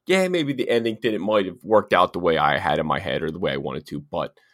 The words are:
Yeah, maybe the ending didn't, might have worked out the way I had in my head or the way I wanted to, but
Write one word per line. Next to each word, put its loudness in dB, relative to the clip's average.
Yeah, 2
maybe -2
the -4
ending 0
didn't, -2
might 0
have -12
worked 4
out 4
the -6
way 2
I 2
had 0
in 0
my 0
head -4
or -4
the -10
way -2
I -4
wanted -8
to, -10
but -6